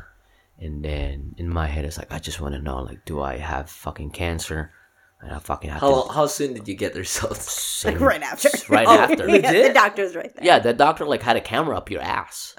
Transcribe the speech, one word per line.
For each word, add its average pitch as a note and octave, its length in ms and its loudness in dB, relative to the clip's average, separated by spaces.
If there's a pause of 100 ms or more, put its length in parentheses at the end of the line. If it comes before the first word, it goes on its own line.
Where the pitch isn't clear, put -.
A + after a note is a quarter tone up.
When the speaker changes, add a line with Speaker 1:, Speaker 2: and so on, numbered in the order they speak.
(580)
Speaker 1:
And D2+ 240 -10
then C#2+ 540 -6
in E2+ 120 -6
my E2 180 -2
head, D2+ 180 -4
it's D2 120 -10
like, - 140 -14
"I D#2+ 80 -8
just D#2 200 -10
wanna C#2+ 220 -8
know, C2 200 -6
like, - 240 -14
do D2 160 -6
I C2+ 160 -6
have C#2+ 320 -8
fucking - 420 -12
cancer?" D#2+ 600 -6 (500)
And - 120 -14
I C#2+ 60 -10
fucking - 300 -8
have D2 120 -8
Speaker 2:
How, C3+ 220 4
Speaker 1:
to - 100 -8
Speaker 2:
how D3 140 2
soon C#3+ 260 -4
did G#2 140 -14
you G2 80 -6
get G2+ 180 -4
the F2 60 -10
results? - 520 -6
Speaker 1:
Same - 420 -4
Speaker 3:
Like, E3 80 -2
right F#3+ 200 4
after. C#3 280 0 (200)
Speaker 1:
Right G#3 180 6
Speaker 3:
<laughs> - 0 -
Oh, A3+ 100 10
Speaker 1:
after. B3 300 2
Speaker 3:
yeah, - 100 6 (140)
the E3+ 60 4
Speaker 2:
Legit? B3+ 160 8
Speaker 3:
doctor's G3+ 420 4
right - 200 -12
there. - 100 -6
Speaker 1:
Yeah, E3 140 8
the A#2 140 2
doctor, D3 320 4
like, C3+ 180 0
had A#2 120 4
a G2+ 60 0
camera C3+ 360 -2
up - 120 -8
your E2+ 120 -6
ass. - 580 -8